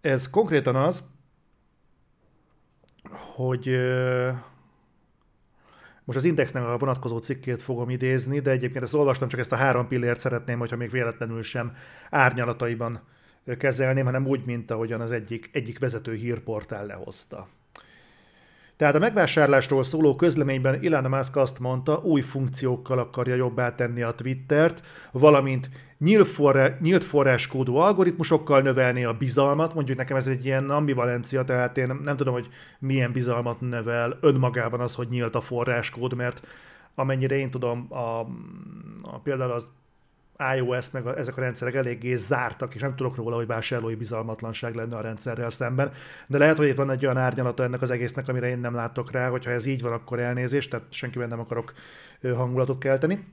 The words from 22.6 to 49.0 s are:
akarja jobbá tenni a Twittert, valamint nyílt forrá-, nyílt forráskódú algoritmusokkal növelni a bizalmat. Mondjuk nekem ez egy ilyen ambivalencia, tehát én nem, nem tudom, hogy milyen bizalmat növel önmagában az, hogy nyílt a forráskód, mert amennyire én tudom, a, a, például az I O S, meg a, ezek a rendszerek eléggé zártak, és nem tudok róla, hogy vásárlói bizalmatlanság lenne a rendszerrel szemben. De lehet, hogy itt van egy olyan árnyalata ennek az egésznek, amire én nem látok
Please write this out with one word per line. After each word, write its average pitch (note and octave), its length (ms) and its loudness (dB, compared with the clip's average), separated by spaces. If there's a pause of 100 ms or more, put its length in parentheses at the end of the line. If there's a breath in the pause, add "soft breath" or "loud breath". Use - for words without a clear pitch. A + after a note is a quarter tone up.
akarja B2 360 -2
jobbá B2 400 0
tenni A#2+ 280 -2
a A#2 120 -2
Twittert, C3 680 2 (300 loud breath)
valamint C3+ 580 6 (280 loud breath)
nyílt F#3+ 280 8
forrá-, C3+ 540 6
nyílt F3 240 4
forráskódú C3 720 2
algoritmusokkal E3 840 4
növelni B2+ 440 2
a A#2 80 0
bizalmat. C#3 640 2
Mondjuk C3+ 220 -2
nekem C3 200 -2
ez C3 100 0
egy C3 200 -2
ilyen C3+ 240 0
ambivalencia, B2+ 760 0
tehát B2+ 340 0
én B2+ 80 0
nem, C3+ 160 -4
nem C#3+ 140 -2
tudom, C3 160 0
hogy B2 160 -4 (300 loud breath)
milyen C3 340 0
bizalmat A#2+ 480 -2
növel A#2+ 600 -2
önmagában B2 600 2
az, A#2+ 140 -4
hogy A#2+ 140 -6
nyílt A#2+ 260 -2
a A#2 60 0
forráskód, A#2+ 760 -4
mert B2 320 -6 (480 loud breath)
amennyire C3+ 420 0
én C3+ 140 -2
tudom, B2 420 -4
a, A#2 280 -4 (840)
a, - 200 -14
például C3 280 -2
az A#2+ 200 -6 (840)
I C3 40 0
O B2 200 0
S, - 100 -10
meg B2 160 -6
a, C#3 120 -4
ezek B2+ 180 -6
a B2+ 40 -6
rendszerek B2 340 -4
eléggé B2 400 -2
zártak, B2 600 -2
és G#2+ 60 -10
nem C3 160 -4
tudok B2+ 200 -4
róla, A#2 200 -4
hogy A#2 100 -2
vásárlói A2+ 480 -4
bizalmatlanság A2+ 800 -6
lenne A#2 220 -6
a G#2+ 40 -8
rendszerrel A2+ 500 -6
szemben. C3 420 -2 (340 loud breath)
De C#3 120 0
lehet, D#3 180 8
hogy D3+ 120 4
itt C3 80 2
van C3+ 140 0
egy C3 140 -2
olyan B2+ 120 2
árnyalata B2+ 460 0
ennek B2 200 -2
az B2 80 -2
egésznek, B2 380 -4
amire B2 200 -2
én B2 100 -4
nem A#2+ 160 -6
látok A#2+ 360 -6